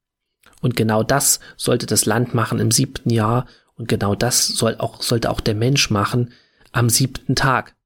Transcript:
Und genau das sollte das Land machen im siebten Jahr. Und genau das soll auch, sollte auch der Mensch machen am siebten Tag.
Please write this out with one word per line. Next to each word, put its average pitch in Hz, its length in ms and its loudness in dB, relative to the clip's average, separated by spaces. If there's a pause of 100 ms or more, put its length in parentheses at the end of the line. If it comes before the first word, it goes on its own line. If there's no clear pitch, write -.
(600)
Und 123 160 0
genau 110 260 2
das 135 380 0 (160)
sollte 123 300 -2
das 107 200 0
Land 117 280 0
machen 113 260 0
im 110 100 2
siebten 131 400 -2
Jahr. 117 360 2 (280)
Und 113 140 -12
genau 101 260 0
das 120 320 0
soll 113 320 -2
auch, - 240 -8
sollte 117 280 0
auch 107 100 -4
der 110 140 0
Mensch 123 360 0
machen 113 420 0 (380)
am 120 180 2
siebten - 460 -2
Tag. 123 400 -2 (120)